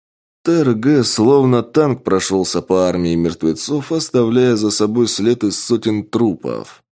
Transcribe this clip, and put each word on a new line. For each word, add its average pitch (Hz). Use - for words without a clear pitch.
Т 165
Р 139
Г 127
словно 127
танк 147
прошелся 95
по 92
армии 87
мертвецов, 85
оставляя 123
за 104
собой 110
след 113
из 98
сотен 107
трупов. 78